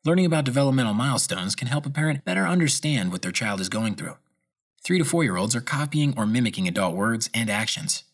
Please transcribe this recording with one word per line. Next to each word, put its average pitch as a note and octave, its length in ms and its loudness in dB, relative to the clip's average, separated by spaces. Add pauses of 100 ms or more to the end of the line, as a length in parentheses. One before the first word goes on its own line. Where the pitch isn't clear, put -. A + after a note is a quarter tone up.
Learning F3+ 240 4
about D#3+ 180 2
developmental C3 480 2
milestones G#2+ 600 0
can B2+ 120 -6
help C#3+ 160 -2
a D3 60 -6
parent D3+ 340 -2
better F#3 220 0
understand D3+ 640 2
what F#2 120 -8
their F2+ 80 -4
child G2+ 280 -4
is F#2 100 -4
going A2 260 -2
through. D#2 200 -10 (680)
Three F#3 160 2
to D#3+ 40 2
four-year-olds A2+ 520 0
are A#2+ 60 -2
copying C#3+ 540 0
or G#2+ 120 0
mimicking A2 400 0
adult F2+ 280 0
words A2 380 0
and A2+ 160 0
actions. G#2+ 540 -2 (100)